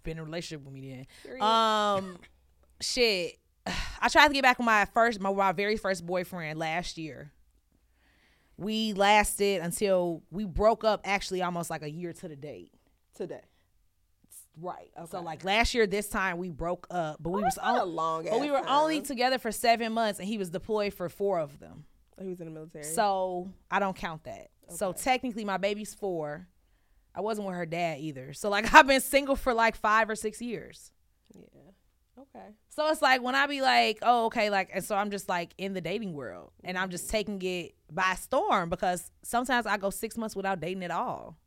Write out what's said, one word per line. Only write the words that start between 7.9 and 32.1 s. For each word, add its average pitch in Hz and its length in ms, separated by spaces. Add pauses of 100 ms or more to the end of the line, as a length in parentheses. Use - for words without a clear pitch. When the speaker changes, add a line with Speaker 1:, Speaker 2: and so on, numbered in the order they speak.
Speaker 1:
We 220 360
lasted 202 680
until 175 680
we 196 140
broke 208 380
up 214 220
actually 190 380
almost, 175 280
like, 160 120
a 151 80
year 170 220
to - 160
the 156 60
date. 135 380 (420)
Speaker 2:
Today. 147 280 (1160)
Speaker 1:
Right. 165 360
So, 170 220
Speaker 2:
Okay. 175 60
Speaker 1:
like, 160 200
last 208 300
year, 226 120
this 202 220
time, 190 300
we 185 120
broke 165 400
up, 160 300
but 156 100
we 196 100
Speaker 2:
Oh, - 40
Speaker 1:
was 381 100
Speaker 2:
that's - 100
not 226 120
Speaker 1:
on-, 247 60
Speaker 2:
a - 20
long 165 400
Speaker 1:
but 208 160
we 294 100
Speaker 2:
ass 277 140
Speaker 1:
were - 40
only 311 280
Speaker 2:
time. 285 80
Speaker 1:
together 254 340
for 220 140
seven 226 400
months, 220 260
and 180 100
he 220 100
was 185 120
deployed 208 420
for 175 160
four 196 300
of 147 220
them. - 240 (340)
Speaker 2:
Oh, 190 60
he 190 60
was 180 100
in 165 60
the 160 60
military. 156 320
Speaker 1:
So, 185 640 (220)
I 185 80
don't 196 180
count 160 280
that. 107 260 (180)
So 185 220
Speaker 2:
Okay. - 120
Speaker 1:
technically, 247 420
my 196 120
baby's 208 380
four. 170 520 (680)
I 175 60
wasn't 208 280
with 185 80
her 175 100
dad 165 340
either. 143 340
So, - 160
like, 208 220
<laughs> - 20
I've 302 120
been 269 140
single 269 360
for, 254 180
like, 226 220
five 214 340
or 220 40
six 214 280
years. 208 500 (420)
Speaker 2:
Yeah. - 380 (460)